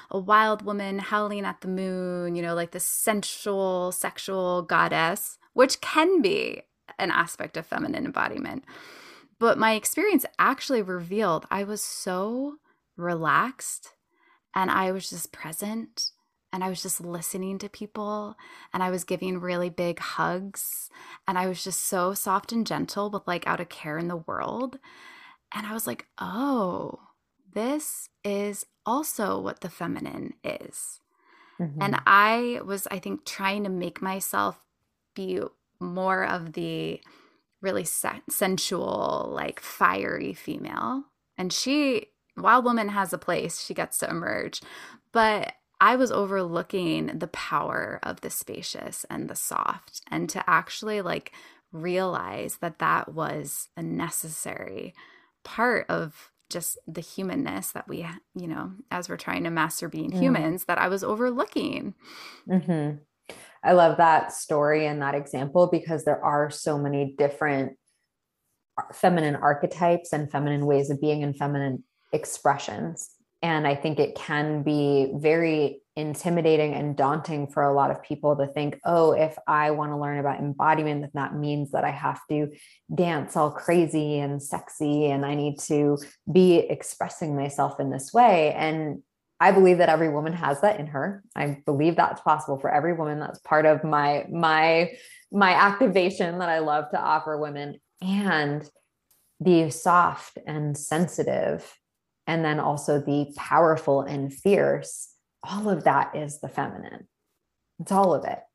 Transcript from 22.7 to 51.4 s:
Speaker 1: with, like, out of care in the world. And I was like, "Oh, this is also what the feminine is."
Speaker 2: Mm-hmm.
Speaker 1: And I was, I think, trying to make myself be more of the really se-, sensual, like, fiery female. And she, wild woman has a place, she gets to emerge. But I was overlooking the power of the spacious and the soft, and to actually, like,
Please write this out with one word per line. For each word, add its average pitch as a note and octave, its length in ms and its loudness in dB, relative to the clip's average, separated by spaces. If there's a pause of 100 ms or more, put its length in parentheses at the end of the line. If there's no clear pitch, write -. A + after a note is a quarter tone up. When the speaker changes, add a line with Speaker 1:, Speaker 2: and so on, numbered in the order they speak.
Speaker 1:
with, G3+ 160 -8
like, F3 200 -4
out F3+ 140 0
of E3+ 80 -10
care D3+ 300 -8
in E3+ 100 -4
the F3 80 -6
world. A#3+ 600 -6 (760)
And G#3+ 140 -10
I G#3+ 80 -8
was A3 120 -6
like, - 200 -8 (120)
"Oh, G#3 840 -2 (520)
this C4+ 560 -4 (160)
is G3+ 400 -4 (220)
also A3 520 -2
what F#3+ 220 -8
the F3+ 80 -10
feminine - 640 -8 (100)
is." - 560 -10 (600)
Speaker 2:
Mm-hmm. D#3+ 220 -4
Speaker 1:
And G3 240 0
I A3+ 580 6
was, G3 260 -6
I F#3+ 100 -8
think, G3 260 -8
trying G3 380 -4
to G3 60 -4
make F3+ 300 -6
myself G3 580 -2 (560)
be F#3+ 260 -6 (400)
more F#3 440 -2
of E3 300 -4
the E3 480 -6 (580)
really F#3+ 240 -4
se-, - 460 -6
sensual, - 1000 -2
like, - 300 -8
fiery F#3+ 720 -2
female. - 720 -8 (320)
And F3+ 160 -4
she, C#4 600 0 (240)
wild A3+ 280 6
woman A#3 260 2
has G3 220 -2
a F3+ 60 -4
place, - 440 -4
she - 120 -10
gets - 240 -4
to - 100 -4
emerge. - 540 -6 (500)
But A3 400 2 (260)
I A3 180 6
was B3+ 140 4
overlooking F3 1080 -2
the E3+ 100 -6
power - 720 -4
of - 200 -8
the - 80 -8
spacious - 800 -10
and - 180 -8
the - 80 -10
soft, - 640 -6 (100)
and E3 200 -4
to F#3 180 -6
actually, G3 540 -2
like, E3 300 -6 (380)